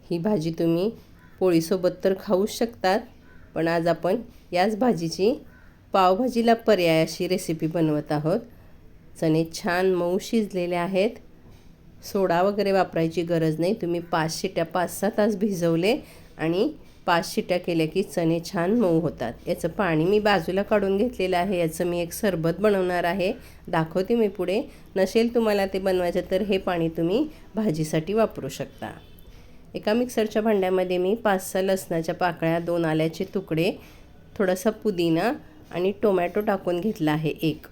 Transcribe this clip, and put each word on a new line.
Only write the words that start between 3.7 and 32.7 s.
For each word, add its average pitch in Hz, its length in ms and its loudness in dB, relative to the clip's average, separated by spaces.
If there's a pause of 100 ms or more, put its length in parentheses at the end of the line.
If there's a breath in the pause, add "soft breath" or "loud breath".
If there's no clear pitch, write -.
आपण 175 340 0 (300 loud breath)
याच 196 260 2
भाजीची 190 560 0 (600 loud breath)
पावभाजीला 226 640 4
पर्याय 175 460 4
अशी 165 260 -2
रेसिपी 170 400 -2
बनवत 156 440 0
आहोत. 156 280 0 (760 loud breath)
चणे 165 260 2 (100)
छान 185 400 0
मऊ 175 260 0
शिजलेले 190 560 -2
आहेत, 185 440 0 (840 loud breath)
सोडा 180 380 0
वगैरे 202 300 2
वापरायची 170 520 0
गरज 160 360 0
नाही. 180 140 0
तुम्ही 170 280 -4
पाच 160 320 -2
शिट्ट्या, 180 320 -4
पाच 170 340 -4
सहा 202 180 0
तास 214 180 2
भिजवले 180 600 2 (420 loud breath)
आणि 175 320 0 (380 loud breath)
पाच 175 260 0
शिट्ट्या 185 260 0
केल्या 165 280 0
की 190 180 -2
चणे 170 380 0
छान 175 300 -2
मऊ 180 260 4
होतात. 127 340 -4 (140)
याचं 175 220 -2
पाणी 165 360 0
मी 208 140 4
बाजूला 196 440 2
काढून 196 340 2
घेतलेलं 190 400 0
आहे, 180 220 0
याचं 165 260 0
मी 175 140 -2
एक 170 140 -4
सरबत 175 460 0
बनवणार 185 440 2
आहे, 180 280 0 (360 loud breath)
दाखवते 180 480 0
मी 226 140 2
पुढे. 190 320 -2 (340 loud breath)
नसेल 226 400 2
तुम्हाला 208 300 2
ते 196 140 -4
बनवायचं 180 520 0
तर 190 100 2
हे 190 180 0
पाणी 175 300 0
तुम्ही 170 340 0 (320 loud breath)
भाजीसाठी 160 580 -2
वापरू 208 360 0
शकता. - 420 -10 (840 loud breath)
एका 190 180 -2
मिक्सरच्या 226 480 0
भांड्यामध्ये 185 560 2
मी 180 180 2
पाच 196 280 0
सहा - 180 -2
लसणाच्या 185 540 -2
पाकळ्या, 165 440 0
दोन 170 260 -2